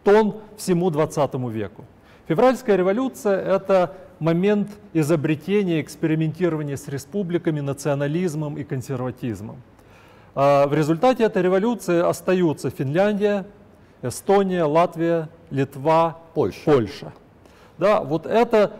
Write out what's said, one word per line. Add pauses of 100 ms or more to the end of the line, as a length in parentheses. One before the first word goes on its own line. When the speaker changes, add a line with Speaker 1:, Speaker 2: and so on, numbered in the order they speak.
Speaker 1:
тон (220)
всему
двадцатому
веку. (420)
Февральская
революция — (160)
это (260)
момент (240)
изобретения,
экспериментирования
с
республиками,
национализмом
и
консерватизмом. (760)
А
в
результате
этой
революции
остаются
Финляндия, (560)
Эстония,
Латвия, (220)
Литва, (160)
Speaker 2:
Польша.
Speaker 1:
Польша. (640)
Да,
вот
это